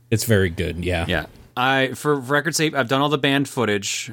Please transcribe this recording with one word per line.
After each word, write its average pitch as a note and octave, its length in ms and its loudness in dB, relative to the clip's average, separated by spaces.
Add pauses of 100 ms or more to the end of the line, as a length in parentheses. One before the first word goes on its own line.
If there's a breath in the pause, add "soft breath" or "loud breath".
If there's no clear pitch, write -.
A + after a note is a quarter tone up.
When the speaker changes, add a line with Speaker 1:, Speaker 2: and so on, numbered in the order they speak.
Speaker 1:
It's A2 140 0
very G2 260 4
good, E2 340 -4
yeah. E2+ 240 0
Speaker 2:
Yeah. D#2+ 180 -2 (320)
I, C3 380 2
for D3 200 0
record's C#3+ 400 -2
sake, D3+ 180 0
I've C3+ 140 0
done C3+ 140 2
all C#3+ 80 2
the D3 80 2
banned C#3 320 2
footage. G#2 640 -2